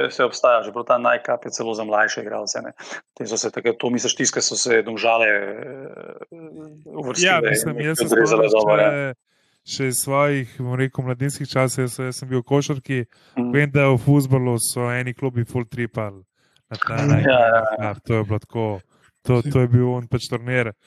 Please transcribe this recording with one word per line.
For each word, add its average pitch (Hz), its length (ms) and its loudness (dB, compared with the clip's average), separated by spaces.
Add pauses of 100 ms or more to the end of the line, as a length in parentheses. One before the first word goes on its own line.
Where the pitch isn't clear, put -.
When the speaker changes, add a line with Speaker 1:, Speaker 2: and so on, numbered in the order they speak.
Speaker 1:
vse 135 200 -2
obstajajo, 120 400 0
čeprav 107 220 -8
ta 123 120 2
Nike 120 260 0
Cup 120 200 -4
je 120 60 -10
celo 113 240 -6
za 110 100 -6
mlajše 107 380 0
igralce, 107 380 -8
ne. - 100 -12 (400)
Te - 160 -10
so 110 100 -6
se 107 140 -4
takrat, 113 260 -2
to 123 140 -2
misliš, 117 240 0
tiste, - 200 -2
ki 120 80 -2
so - 140 -2
se 117 240 2
Domžale, 113 460 0
eh, 107 1120 -6 (460)
uvrstile 160 420 -2
Speaker 2:
Ja, 185 120 4
Speaker 1:
in 120 100 2
Speaker 2:
mislim, 110 320 -2
jaz 156 180 -2
se 120 80 2
Speaker 1:
odrezale 110 400 4
Speaker 2:
spomnim 104 60 2
Speaker 1:
dobro, 107 240 6
ja. 104 140 6
Speaker 2:
še, 139 240 -4 (520)
še 131 220 -4
iz 123 100 -2
svojih, 139 580 0
bom 123 200 -4
rekel, 131 280 -2
mladinskih 131 440 -4
časov, 131 340 0
jaz, 123 160 -6
jaz 127 180 -6
sem 131 120 -12
bil 127 100 0
v 117 60 -4
košarki, 139 600 0 (320)
Speaker 1:
Mhm. 120 160 -2
Speaker 2:
vem, 143 180 4
da 139 180 4
v 131 100 6
fuzbalu 131 640 4
so 123 280 -4
eni 123 260 -4
klubi 123 300 -2
full 123 200 -4
tripali 110 580 -8 (480)
na 117 80 -12
ta - 160 -4
Speaker 3:
Mhm. 143 140 0
Speaker 2:
Nike 147 200 4
Speaker 1:
Ja, 127 120 6
ja, 113 220 4 (160)
ja. 107 160 -4
Speaker 2:
Cup, - 100 -18
to 117 100 0
je 110 100 2
bilo 104 140 -2
tako, 107 420 -6 (440)
to, 123 180 4
to 135 180 2
je 123 80 4
bil 123 220 4
on 123 160 -4
pač 120 220 -4
turnir, 120 440 -2 (140)